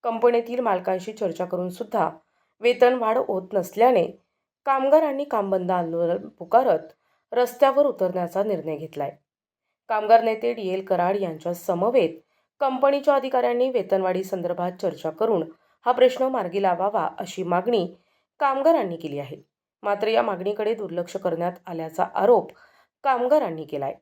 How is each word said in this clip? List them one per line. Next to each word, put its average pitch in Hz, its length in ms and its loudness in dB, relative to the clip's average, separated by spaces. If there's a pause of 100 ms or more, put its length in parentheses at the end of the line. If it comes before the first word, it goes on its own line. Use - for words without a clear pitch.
कंपनीतील 233 560 0
मालकांशी 190 540 -2
चर्चा 180 320 -4
करून 180 240 -4
सुद्धा 180 400 -2 (520)
वेतन 240 320 4
वाढ 226 240 0
होत 190 240 -2 (120)
नसल्याने 202 680 2 (420)
कामगारांनी 277 580 2
काम 214 260 -2
बंद 185 220 -2
आंदोलन 170 560 -2 (120)
पुकारत 220 540 2 (380)
रस्त्यावर 254 540 2
उतरण्याचा 185 580 -2
निर्णय 160 340 -4
घेतलाय. 147 340 -8 (800)
कामगार 220 340 6
नेते 226 300 -2
डीएल 190 280 -4
कराड 185 340 0
यांच्या 175 380 -4
समवेत 180 560 2 (500)
कंपनीच्या 277 560 2
अधिकाऱ्यांनी 247 540 0
वेतनवाढी 190 540 0
संदर्भात 175 480 -4 (100)
चर्चा 165 280 -4
करून 196 340 -2 (420)
हा 240 60 2
प्रश्न 247 340 4
मार्गी 196 360 -4
लावावा 185 480 0 (100)
अशी 185 240 -8
मागणी 180 520 0 (440)
कामगारांनी 269 560 2
केली 147 240 -10
आहे. 139 280 -14 (360)
मात्र 202 240 -2
या 226 140 2
मागणीकडे 208 520 -2
दुर्लक्ष 175 420 -8
करण्यात 175 360 -2 (160)
आल्याचा 165 380 -4 (100)
आरोप 208 360 4 (520)
कामगारांनी 247 600 0
केलाय. 139 380 -6